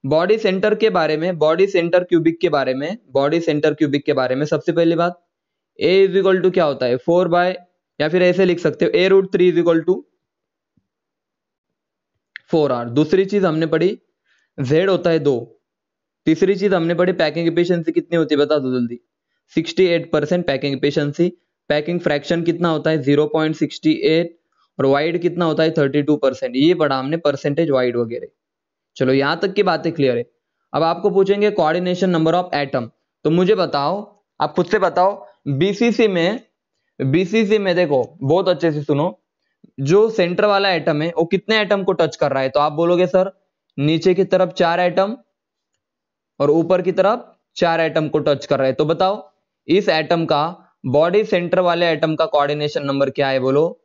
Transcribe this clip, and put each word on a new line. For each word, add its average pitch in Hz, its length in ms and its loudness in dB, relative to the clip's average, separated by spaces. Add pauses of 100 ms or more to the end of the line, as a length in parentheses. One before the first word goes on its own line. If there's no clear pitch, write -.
बॉडी 170 340 2
सेंटर 202 360 0
के 220 160 0
बारे 160 260 0
में, 170 220 -4
बॉडी 165 280 4
सेंटर 180 380 0
क्यूबिक 165 360 0
के 175 80 0
बारे 135 260 0
में, 156 220 -6 (160)
बॉडी 147 280 0
सेंटर 151 340 0
क्यूबिक 143 320 -2
के 147 60 0
बारे 127 220 0
में 143 120 -2
सबसे 156 260 -4
पहली 165 240 2
बात 175 220 -2 (600)
A 156 200 0
is 190 180 4
equal 190 280 2
to 185 100 2
क्या 180 100 2
होता 135 220 -2
है? 123 120 0
फ़ोर 175 300 0
by, 175 260 0 (460)
या 151 80 0
फिर 180 140 2
ऐसे 180 220 2
लिख 175 160 2
सकते 165 240 -2
हो 165 80 2
A 180 180 2
root 196 220 4
three 180 180 4
is 165 100 0
equal 170 240 2
to 180 120 0 (2500)
four 151 220 2
R। 120 160 -6
दूसरी 160 340 2
चीज 196 200 0
हमने 160 220 0
पढ़ी 165 300 0 (600)
Z 156 300 0
होता 180 220 0
है 165 100 2
दो। 139 160 2 (880)
तीसरी 180 300 2
चीज 190 180 0
हमने 170 200 0
पढ़ी 180 200 2
पैकिंग 165 340 -2
एफिशिएंसी 170 440 0
कितनी 170 240 -2
होती 156 180 0
है 143 60 0
बता 147 180 2
दो 131 140 -4
जल्दी, 120 280 -4 (560)
सिक्सटी 165 320 0
एट 170 240 -2
परसेंट 156 340 -2
पैकिंग 139 300 -4
एफिशिएंसी। 147 560 -2 (380)
पैकिंग 156 300 -2
फ्रैक्शन 170 420 -2
कितना 170 260 -2
होता 156 220 -2
है? 156 120 0
ज़ीरो 143 260 2
पॉइंट 156 280 -2
सिक्सटी 151 360 -2 (160)
एट। 165 300 0 (400)
और 135 80 2
वाइड 156 360 0
कितना 170 220 -2
होता 156 180 0
है? 160 80 2
थर्टी 147 320 0
टू 147 140 2
परसेंट। 127 400 -2
ये 160 180 4
पढ़ा 143 240 0
हमने 135 200 -4
परसेंटेज 147 520 -2
वाइड 127 260 0
वगैरह। 117 300 -6 (680)
चलो 131 160 0
यहाँ 139 280 0
तक 190 140 -4
की 208 80 0
बातें 165 300 0
क्लियर 131 240 0
है। 120 80 -4 (480)
अब 147 100 0
आपको 175 280 0
पूछेंगे 196 400 2
coordination 180 640 0
number 160 200 2
of 180 200 -2
atom, 131 340 -4 (360)
तो 151 60 2
मुझे 180 240 2
बताओ, 160 440 -2 (420)
आप 151 140 -2
खुद 180 120 0
से 214 120 0
बताओ 190 340 2 (360)
बीसीसी 202 600 0
में, 185 320 -2 (600)
बीसीसी 196 580 0
में 190 180 0
देखो 147 260 0 (200)
बहुत 170 260 0
अच्छे 175 240 0
से 147 100 -6
सुनो, 147 240 -2 (760)
जो 190 300 4
सेंटर 185 360 0
वाला 196 260 2
एटम 156 300 -2
है 170 80 -2
वो 165 160 -2
कितने 208 340 -2
एटम 196 240 -2
को 190 80 0
टच 156 240 0
कर 143 160 -2
रहा 131 100 -2
है? 135 60 -2
तो 143 120 0
आप 147 120 0
बोलोगे 170 340 0
सर 190 260 0 (460)
नीचे 160 360 2
की 185 120 2
तरफ 185 280 0
चार 170 260 0
एटम 190 360 0 (1200)
और 143 100 2
ऊपर 170 320 2
की 180 100 -2
तरफ 208 400 0 (240)
चार 165 240 0
एटम 156 280 -2
को 151 120 -2
टच 143 260 -2
कर 139 120 0
रहा 135 80 0
है। 135 60 0
तो 151 120 -2
बताओ 185 380 -2 (460)
इस 185 220 2
एटम 160 360 0
का 147 160 0 (420)
बॉडी 165 400 2
सेंटर 180 360 -2
वाले 175 260 0
एटम 160 300 0
का 160 100 0
कोऑर्डिनेशन 147 560 -2
नंबर 139 280 -2
क्या 139 180 -2
है 135 120 0
बोलो? 135 220 2 (220)